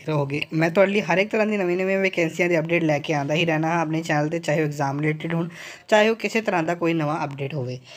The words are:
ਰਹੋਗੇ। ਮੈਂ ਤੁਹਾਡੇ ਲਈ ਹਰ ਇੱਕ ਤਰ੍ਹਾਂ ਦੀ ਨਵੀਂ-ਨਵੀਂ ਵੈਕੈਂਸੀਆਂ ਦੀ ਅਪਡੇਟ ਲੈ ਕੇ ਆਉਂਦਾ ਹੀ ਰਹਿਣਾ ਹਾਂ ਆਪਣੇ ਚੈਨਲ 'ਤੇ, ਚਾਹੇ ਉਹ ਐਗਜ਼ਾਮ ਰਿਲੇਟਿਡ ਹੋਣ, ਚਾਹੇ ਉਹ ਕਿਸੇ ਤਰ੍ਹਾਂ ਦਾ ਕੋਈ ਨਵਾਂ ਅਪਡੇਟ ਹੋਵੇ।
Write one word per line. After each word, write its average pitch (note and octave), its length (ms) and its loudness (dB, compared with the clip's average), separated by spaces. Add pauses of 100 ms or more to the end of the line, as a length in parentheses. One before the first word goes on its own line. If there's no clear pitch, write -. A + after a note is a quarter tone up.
ਰਹੋਗੇ। C#3+ 320 -2 (120)
ਮੈਂ E3 180 2
ਤੁਹਾਡੇ G3 220 4
ਲਈ G#3 80 2
ਹਰ E3+ 180 0
ਇੱਕ G#3 120 2
ਤਰ੍ਹਾਂ G#3+ 160 2
ਦੀ G#3+ 100 0
ਨਵੀਂ-ਨਵੀਂ F#3+ 420 0
ਵੈਕੈਂਸੀਆਂ F3+ 500 0
ਦੀ E3+ 100 4
ਅਪਡੇਟ E3 260 0
ਲੈ D3+ 140 2
ਕੇ D3+ 160 -2
ਆਉਂਦਾ C#3+ 200 -2
ਹੀ E3+ 100 2
ਰਹਿਣਾ D#3+ 240 2
ਹਾਂ E3+ 120 2
ਆਪਣੇ D#3+ 220 -2
ਚੈਨਲ D3+ 260 0
'ਤੇ, E3+ 100 -2
ਚਾਹੇ D#3+ 220 0
ਉਹ D#3 60 2
ਐਗਜ਼ਾਮ C#3+ 340 -2
ਰਿਲੇਟਿਡ D#3 340 -2
ਹੋਣ, E3+ 140 -2 (400)
ਚਾਹੇ G#3+ 200 6
ਉਹ A3+ 80 0
ਕਿਸੇ A3 240 -2
ਤਰ੍ਹਾਂ G3 220 0
ਦਾ E3+ 120 0
ਕੋਈ E3+ 200 0
ਨਵਾਂ D#3 300 -2
ਅਪਡੇਟ C#3 300 -6
ਹੋਵੇ। B2+ 240 -6 (180)